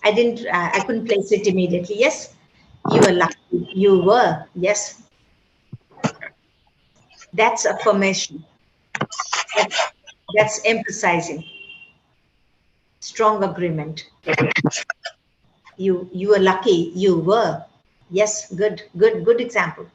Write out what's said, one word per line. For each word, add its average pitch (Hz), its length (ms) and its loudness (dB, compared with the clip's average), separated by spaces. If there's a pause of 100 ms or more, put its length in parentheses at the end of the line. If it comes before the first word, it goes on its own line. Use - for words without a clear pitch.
I 208 80 4
didn't, 233 360 0
uh, 175 260 -2
I 196 120 0
couldn't 226 220 -4
place 202 240 0
it 202 160 2
immediately. 180 520 -2
Yes, - 340 -2 (580)
you - 100 6
were 196 100 6
lucky. 175 240 2 (160)
You 190 500 2
were. 196 440 4 (100)
Yes. 185 460 -4 (2250)
That's 226 320 0
affirmation. 190 800 -2 (1080)
That's, - 260 -2 (540)
that's 214 300 0
emphasizing. 175 800 -2 (1600)
Strong 214 440 0
agreement. 160 600 -6 (1700)
You, 185 340 -2
you 190 180 -6
were 202 100 6
lucky. 185 560 2
You 185 240 2
were. 185 440 0 (460)
Yes, 202 440 -2
good, 202 300 -2 (140)
good, 202 280 2
good 233 160 4
example. 180 540 -4